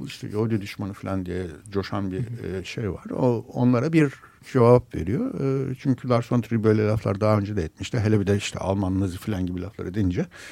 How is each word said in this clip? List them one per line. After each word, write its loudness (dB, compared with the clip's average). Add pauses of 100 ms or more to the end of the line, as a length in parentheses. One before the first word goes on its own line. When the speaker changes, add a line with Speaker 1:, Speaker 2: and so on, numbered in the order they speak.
Speaker 1:
işte -12
Yahudi 0
düşmanı" -8
falan -4
diye -6 (260)
coşan -4
bir, -4
Speaker 2:
Hı -8
hı. -6
Speaker 1:
e, -8
şey -6
var. -10
O, 0
onlara 2
bir 4 (400)
cevap 6
veriyor. -4 (320)
E, -6
çünkü -2
Lars 2
von 2
Trier -2
böyle 6
laflar 0
daha 4
önce -2
de 0
etmişti. -6
Hele 4
bir 0
de 4
işte -6
Alman 0
Nazi -2
falan -4
gibi -6
laflar -10
edince 0 (260)